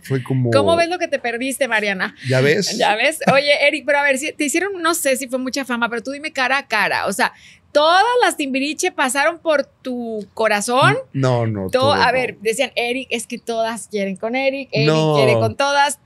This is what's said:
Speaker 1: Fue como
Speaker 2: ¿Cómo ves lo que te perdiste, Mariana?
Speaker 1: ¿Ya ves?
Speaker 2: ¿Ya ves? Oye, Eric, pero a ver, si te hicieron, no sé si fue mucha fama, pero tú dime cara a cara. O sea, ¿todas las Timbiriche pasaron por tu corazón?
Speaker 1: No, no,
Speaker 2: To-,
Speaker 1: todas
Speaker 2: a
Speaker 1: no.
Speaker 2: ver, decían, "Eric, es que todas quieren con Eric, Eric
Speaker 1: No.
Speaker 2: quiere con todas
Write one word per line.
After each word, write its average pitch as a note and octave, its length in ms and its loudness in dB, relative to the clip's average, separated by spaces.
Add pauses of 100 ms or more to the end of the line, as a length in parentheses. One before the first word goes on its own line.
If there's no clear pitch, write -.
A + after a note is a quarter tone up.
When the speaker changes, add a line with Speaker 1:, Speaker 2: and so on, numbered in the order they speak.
Speaker 1:
Fue C3 200 -2
como B2+ 300 0
Speaker 2:
¿Cómo - 240 4
ves E4+ 120 2
lo F4+ 120 -4
que E4 80 -4
te C#4 100 -4
perdiste, B3 480 -4
Mariana? G#3 480 -2 (140)
Speaker 1:
¿Ya C3 120 2
ves? E3+ 380 2
Speaker 2:
¿Ya F3 160 2
ves? C4+ 240 0 (140)
Oye, C#4+ 340 2
Eric, D4 200 0
pero C#4+ 120 2
a C#4+ 60 0
ver, C#4 140 2
si D4 140 -6
te - 120 -4
hicieron, F4+ 360 -2
no E4 140 0
sé C4+ 220 0
si B3+ 100 -8
fue B3 140 -6
mucha B3+ 240 -6
fama, A#3 240 -2
pero A#3 140 -6
tú C4+ 100 -8
dime D4+ 200 -10
cara C4 260 0
a C#4 100 -8
cara. D#3 380 0
O F#3+ 60 -2
sea, A3 200 0 (400)
¿todas E4 320 6 (180)
las F4 140 2
Timbiriche C#4+ 560 -2
pasaron D4 480 0
por D4 240 2
tu A#3 680 -8
corazón? A#3+ 640 2 (160)
Speaker 1:
No, B2+ 360 2
no, G#2 220 -4
Speaker 2:
To-, B3+ 100 2
Speaker 1:
todas C4+ 220 2
Speaker 2:
a A#3+ 40 4
Speaker 1:
no. A#3+ 60 2
Speaker 2:
ver, B3 280 -2
decían, A3+ 360 -2
"Eric, A#3+ 340 -4
es A#3 160 -6
que A#3+ 120 -10
todas A3+ 500 -6
quieren G3 260 -4
con A3+ 220 -6
Eric, C4+ 340 -2
Eric C#3+ 160 2
Speaker 1:
No. D#3 300 4
Speaker 2:
quiere C3 160 6
con A2+ 240 2
todas C#4+ 500 0